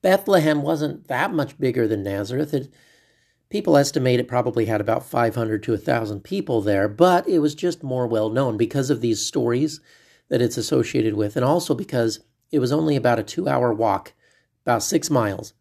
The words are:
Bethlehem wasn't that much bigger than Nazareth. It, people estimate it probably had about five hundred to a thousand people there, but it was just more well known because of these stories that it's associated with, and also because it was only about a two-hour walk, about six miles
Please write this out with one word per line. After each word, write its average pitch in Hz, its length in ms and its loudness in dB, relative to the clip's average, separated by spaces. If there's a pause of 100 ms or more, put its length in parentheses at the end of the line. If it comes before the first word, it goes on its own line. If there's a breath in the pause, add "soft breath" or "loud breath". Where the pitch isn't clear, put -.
Bethlehem 170 600 2
wasn't 151 460 -4
that 135 220 -2
much 151 280 -4
bigger 120 280 0
than 104 140 -2
Nazareth. 104 540 -4
It, 135 180 -6 (760 soft breath)
people 190 260 2
estimate 127 420 2
it 123 80 -2
probably 120 380 0
had 107 160 0
about 113 240 -2
five 117 300 0
hundred 110 260 -2
to 113 140 -2
a - 20 -4
thousand 107 440 -2
people 165 380 -2
there, 101 300 2
but 175 400 4
it 180 80 2
was 147 160 2
just 175 300 -4
more 127 240 -2
well 110 240 0
known 120 260 0
because 127 320 0
of 117 120 0
these 113 220 -2
stories 123 560 -2 (500 soft breath)
that 123 120 2
it's 120 160 0
associated 113 560 0
with, 104 220 -2
and 123 100 0
also 165 300 2
because 117 440 -2 (320)
it 156 60 0
was 127 140 0
only 156 240 0
about 120 240 2
a 104 40 -4
two-hour 131 480 0
walk, 107 420 -2 (520)
about 117 160 0
six - 300 -2
miles 107 500 -2